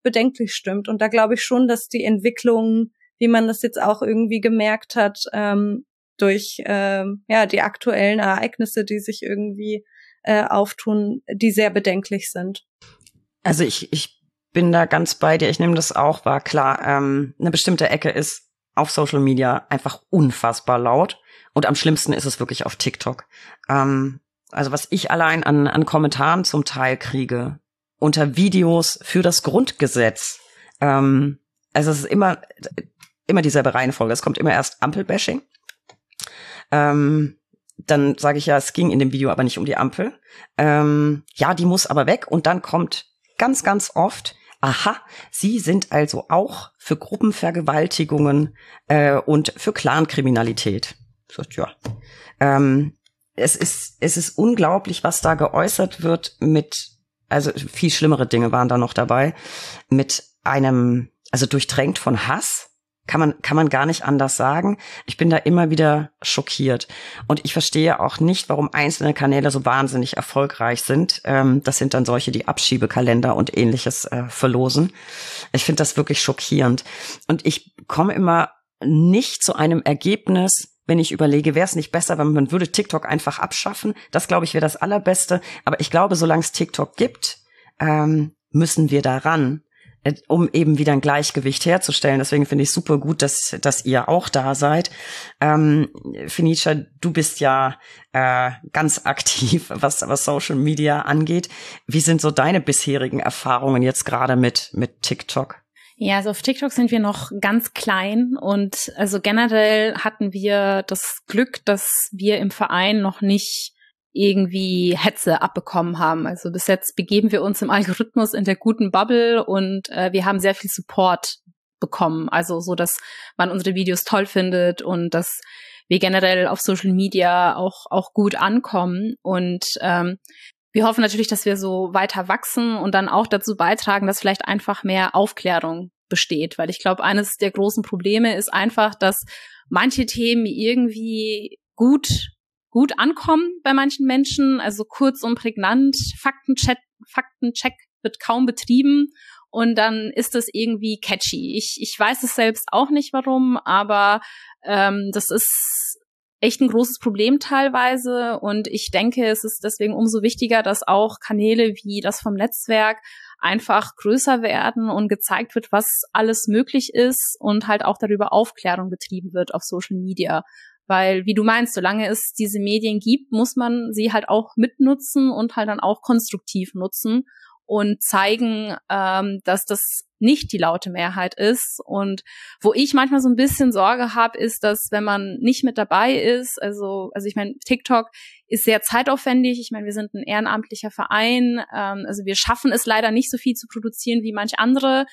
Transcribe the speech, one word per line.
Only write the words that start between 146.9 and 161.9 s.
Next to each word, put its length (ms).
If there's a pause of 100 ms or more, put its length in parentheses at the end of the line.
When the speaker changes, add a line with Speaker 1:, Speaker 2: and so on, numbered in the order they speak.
Speaker 3:
Faktencheck 640 (280)
wird 180
kaum 260
betrieben 600 (420)
und 240
dann 400
ist 220
das 160
irgendwie 480
catchy. 580
Ich, 220
ich 180
weiß 240
es 140
selbst 340
auch 200
nicht 220
warum, 440
aber, 640 (420)
ähm, 500
das 180
ist 180 (920)
echt 200
ein 60
großes 320
Problem 380
teilweise 1040
und 260
ich 240
denke, 360
es 180
ist 180
deswegen 300
umso 300
wichtiger, 400
dass 200
auch 380
Kanäle 640
wie 180